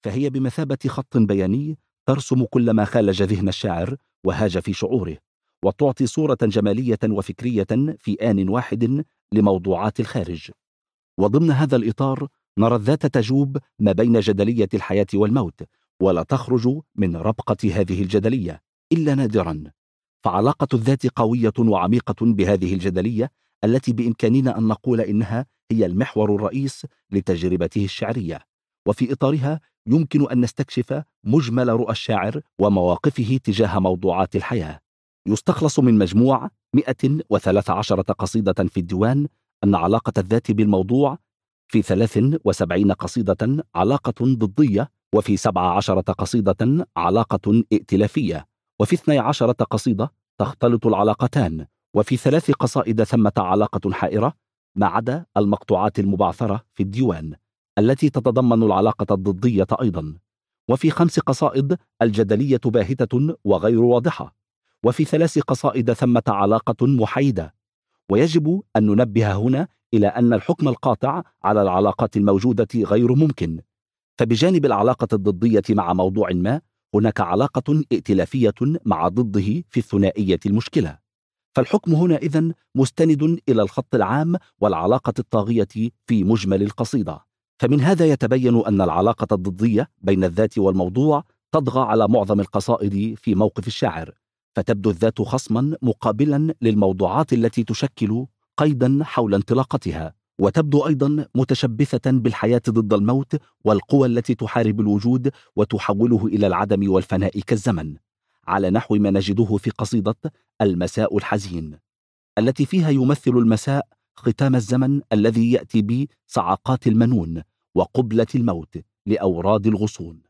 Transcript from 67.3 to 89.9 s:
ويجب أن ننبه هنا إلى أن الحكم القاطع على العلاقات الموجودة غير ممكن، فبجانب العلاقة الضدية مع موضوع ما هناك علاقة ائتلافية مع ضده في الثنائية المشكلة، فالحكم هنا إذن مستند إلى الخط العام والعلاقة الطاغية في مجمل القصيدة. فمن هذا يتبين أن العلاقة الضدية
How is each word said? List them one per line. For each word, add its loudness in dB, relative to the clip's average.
ويجب 2
أن 2
ننبه 2
هنا -2
إلى 4
أن 2
الحكم 0
القاطع -2
على 2
العلاقات 0
الموجودة 2
غير 2
ممكن، 0
فبجانب 2
العلاقة 0
الضدية 0
مع 2
موضوع 0
ما 0
هناك 2
علاقة 0
ائتلافية 0
مع 0
ضده -2
في -4
الثنائية 0
المشكلة، -2
فالحكم 0
هنا 2
إذن -2
مستند 0
إلى 4
الخط -4
العام 0
والعلاقة 0
الطاغية -2
في 2
مجمل 0
القصيدة. -6
فمن 2
هذا 4
يتبين 2
أن 2
العلاقة 0
الضدية 0